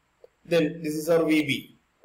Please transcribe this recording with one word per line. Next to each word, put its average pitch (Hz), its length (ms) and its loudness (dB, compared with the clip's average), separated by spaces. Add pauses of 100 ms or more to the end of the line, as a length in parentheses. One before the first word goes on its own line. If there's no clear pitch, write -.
(440)
then 165 400 0
this 151 120 -4
is 156 120 -6
our 165 160 4
V 156 200 2
B. 131 340 -6 (280)